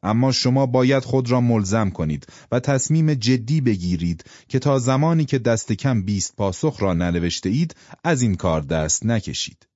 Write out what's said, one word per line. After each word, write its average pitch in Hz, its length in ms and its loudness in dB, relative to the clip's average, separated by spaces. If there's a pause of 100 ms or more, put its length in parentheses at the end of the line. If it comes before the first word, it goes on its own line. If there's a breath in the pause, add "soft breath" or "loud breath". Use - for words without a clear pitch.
اما 117 280 2
شما 131 340 2
باید 131 380 2
خود 131 280 0
را 127 100 2
ملزم 110 480 2
کنید 76 380 -6 (240 loud breath)
و 120 80 2
تصمیم 151 540 0
جدی 127 480 0
بگیرید 90 640 0 (240 loud breath)
که 135 120 -2
تا 139 200 2
زمانی 143 460 2
که 135 140 -2
دست 113 320 0
کم 117 300 0
بیست 98 340 -4
پاسخ 104 460 -2
را 95 120 2
ننوشته 87 560 -2
اید، 156 260 -2 (280 loud breath)
از 160 180 0
این 107 140 2
کار 82 260 0
دست 78 440 -4
نکشید. - 720 -6